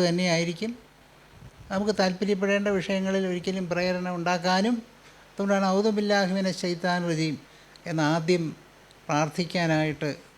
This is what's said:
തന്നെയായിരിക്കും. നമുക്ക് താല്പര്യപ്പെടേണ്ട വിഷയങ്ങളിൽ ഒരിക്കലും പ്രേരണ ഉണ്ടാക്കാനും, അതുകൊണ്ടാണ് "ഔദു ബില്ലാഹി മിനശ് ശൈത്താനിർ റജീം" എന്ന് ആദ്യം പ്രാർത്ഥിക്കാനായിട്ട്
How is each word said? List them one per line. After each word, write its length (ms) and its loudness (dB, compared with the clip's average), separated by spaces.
തന്നെയായിരിക്കും. 640 0
നമുക്ക് 280 0
താല്പര്യപ്പെടേണ്ട 680 0
വിഷയങ്ങളിൽ 520 -2
ഒരിക്കലും 400 -4
പ്രേരണ 460 -2
ഉണ്ടാക്കാനും, 580 2
അതുകൊണ്ടാണ് 440 0
"ഔദു 140 2
ബില്ലാഹി 480 2
മിനശ് 260 -2
ശൈത്താനിർ 480 0
റജീം" 240 0
എന്ന് 140 0
ആദ്യം 300 2
പ്രാർത്ഥിക്കാനായിട്ട് 1000 0